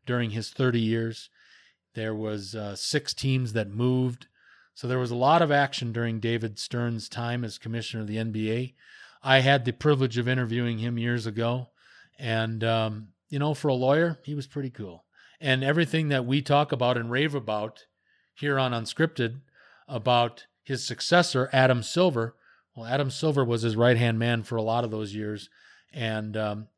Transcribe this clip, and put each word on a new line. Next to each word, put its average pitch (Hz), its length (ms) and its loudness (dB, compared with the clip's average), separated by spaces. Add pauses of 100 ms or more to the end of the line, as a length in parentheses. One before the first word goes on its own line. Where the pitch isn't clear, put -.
during 120 260 -2
his 107 200 -8
thirty 123 300 0
years. 113 500 -2 (640)
There 110 200 -6
was, 107 400 -6
uh, 104 220 -8
six - 380 -4
teams 127 400 -2
that 104 160 -2
moved. 123 580 0 (460)
So - 120 -12
there 127 140 -2
was 120 100 -2
a 120 60 -4
lot 151 260 4
of 151 80 2
action 135 420 0
during 113 280 -2
David 113 400 -2
Stern's 120 480 -4
time 120 340 -6
as 110 160 -8
commissioner 113 440 -8
of 107 40 -6
the 107 120 -4
N 113 120 -2
B 110 220 -2
A. 127 220 -4 (460)
I 135 200 8
had 135 240 4
the 123 80 0
privilege 131 440 2
of 120 120 0
interviewing 120 500 0
him 117 180 -2
years 117 300 -2
ago. 117 440 -2 (500)
And, 113 420 -2
um, 110 460 0 (200)
you 143 120 -4
know, 151 140 0
for 151 120 -4
a 135 80 2
lawyer, 147 480 2
he 147 140 -8
was 135 100 -8
pretty 135 240 -8
cool. 92 340 -14 (360)
And 135 240 2
everything 156 460 2
that 127 160 0
we 139 140 2
talk 147 300 2
about 123 260 2
and 117 140 -4
rave 143 240 0
about 107 520 -4 (480)
here 143 260 0
on 131 100 2
Unscripted 120 680 -2 (480)
about 120 580 0 (160)
his 131 240 -6
successor, 131 640 2
Adam 131 300 4
Silver, 131 540 0 (400)
well, 113 100 -12
Adam 131 240 -2
Silver 143 340 2
was 117 180 0
his 113 120 2
right-hand 117 460 4
man 117 240 0
for - 100 -8
a 110 80 -2
lot 117 220 0
of 110 80 -6
those 107 200 -6
years. 107 380 -8 (420)
And, 110 440 -6
um, 107 420 -4